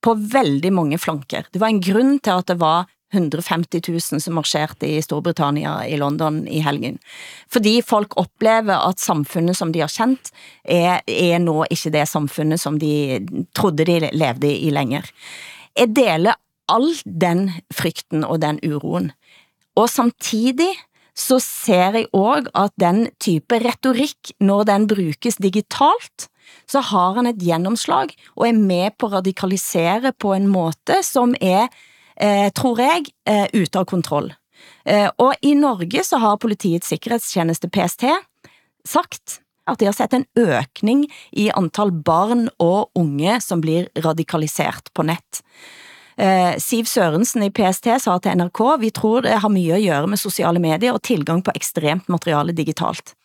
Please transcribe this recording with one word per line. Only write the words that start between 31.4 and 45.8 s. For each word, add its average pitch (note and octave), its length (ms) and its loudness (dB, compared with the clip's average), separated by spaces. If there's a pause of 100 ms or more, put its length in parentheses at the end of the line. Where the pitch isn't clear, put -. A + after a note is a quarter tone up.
er, F#3+ 280 2 (480)
eh, G3+ 400 2
tror A#3 240 0
jeg, D4+ 320 0 (160)
eh, G#3 240 2
ute F#3+ 260 0
av F#3+ 60 0
kontroll. D#3+ 480 -2 (540)
Eh, G3+ 320 4
og C4 240 4
i C#4+ 120 4
Norge C4 500 0
så E4+ 140 0
har G#3+ 180 2
Politiets G3 520 -2
sikkerhetstjeneste, E3+ 800 -2
P F#3+ 120 -2
S F3 160 -2
T, A#3+ 120 -2 (800)
sagt - 540 -4 (280)
at B3+ 100 -4
de A3 60 2
har G3+ 80 2
sett A3+ 220 -2
en F#3+ 100 0 (140)
økning A3 720 2 (240)
i G#3 180 0
antall G3+ 400 0
barn F#3 580 2 (120)
og F3 340 2
unge E3+ 480 0
som F3 180 -2
blir D#3+ 280 0 (100)
radikalisert D#3 960 -2
på F3 80 -2
nett. - 400 -4 (760)